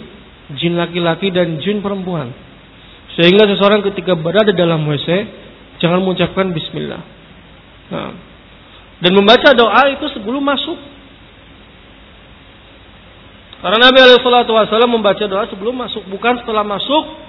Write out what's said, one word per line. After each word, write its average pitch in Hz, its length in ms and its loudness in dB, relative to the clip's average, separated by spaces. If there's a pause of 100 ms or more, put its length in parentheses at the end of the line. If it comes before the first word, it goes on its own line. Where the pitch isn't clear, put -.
(560)
jin 170 240 -2
laki-laki 170 560 -2
dan 165 240 -2
jin 196 240 -4
perempuan. 185 480 -8 (880)
Sehingga 185 240 6
seseorang 202 480 2
ketika 180 240 -4
berada 175 400 0
dalam 165 320 0
W 147 160 -2
C, - 40 -10 (760)
jangan 175 160 2
mengucapkan 185 560 -2
bismillah. 151 460 -10 (920)
Nah. 156 200 -10 (840)
Dan 175 160 0
membaca 226 400 6
doa 240 400 4
itu 285 240 -8
sebelum 233 240 -8
masuk. 277 400 -4 (2750)
Karena 226 320 4
Nabi 262 80 6
alaihi 247 240 8
salatu 240 320 2
wasallam 226 400 2
membaca 220 320 0
doa 196 240 -4
sebelum 220 240 -8
masuk, 214 320 -12
bukan 233 320 -4
setelah 214 240 -4
masuk 208 400 -2 (260)